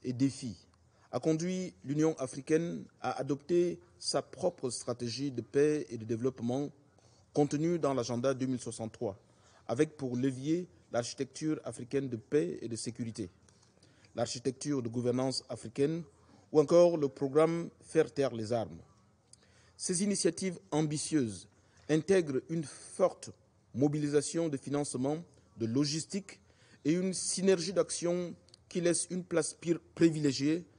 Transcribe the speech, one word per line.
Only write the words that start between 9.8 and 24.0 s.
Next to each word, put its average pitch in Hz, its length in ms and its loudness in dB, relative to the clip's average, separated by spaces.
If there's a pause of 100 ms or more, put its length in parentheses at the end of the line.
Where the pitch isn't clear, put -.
pour 123 200 -4
levier 135 520 -2 (240)
l'architecture 139 720 -4
africaine 127 440 -4
de 120 80 -6
paix 156 460 -2
et 120 60 -6
de 113 80 -6
sécurité, 113 520 -8 (880)
l'architecture 131 680 -2
de 113 60 -6
gouvernance 123 600 0
africaine 143 560 -2 (480)
ou 151 80 8
encore 170 360 8
le 143 120 2
programme 160 640 2 (100)
Faire - 320 2
taire 131 220 0
les 110 180 -4
armes. 92 260 -2 (960)
Ces 185 280 -2
initiatives 190 560 0 (100)
ambitieuses 147 800 0 (400)
intègrent 156 600 2
une 165 140 -2
forte - 680 -2 (440)
mobilisation 147 760 0